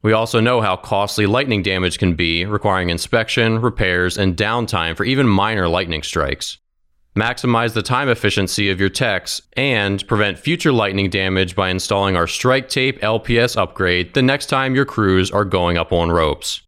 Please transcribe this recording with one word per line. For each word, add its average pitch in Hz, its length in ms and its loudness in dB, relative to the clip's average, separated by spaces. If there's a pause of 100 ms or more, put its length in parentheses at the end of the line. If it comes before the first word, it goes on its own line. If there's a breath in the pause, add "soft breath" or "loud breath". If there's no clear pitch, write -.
We 107 120 2
also 113 260 0
know 117 220 2
how 98 160 0
costly 104 480 -2
lightning 113 380 0
damage 92 360 -2
can 90 160 2
be, 85 300 0
requiring 98 440 0
inspection, 113 720 0
repairs, 90 560 0
and 95 180 0
downtime 101 640 -2
for 87 80 -2
even 131 220 2
minor 101 420 2
lightning 82 340 -2
strikes. - 540 -4 (580)
Maximize 117 580 0
the 110 80 -2
time 127 280 0
efficiency 101 600 0
of 92 100 -2
your 98 100 2
techs 104 520 -4 (120)
and 104 540 -2
prevent 104 300 0
future 156 340 0
lightning 98 380 0
damage 95 460 0
by 95 140 0
installing 98 460 0
our 85 120 2
Strike 131 420 0
Tape 131 320 -2
L 107 180 0
P 117 200 0
S 120 180 0
upgrade 90 560 0
the 135 80 2
next 131 260 0
time 131 280 -2
your 135 100 2
crews 95 460 2
are 104 140 2
going 87 340 0
up 82 120 -2
on 85 200 2
ropes. 80 560 0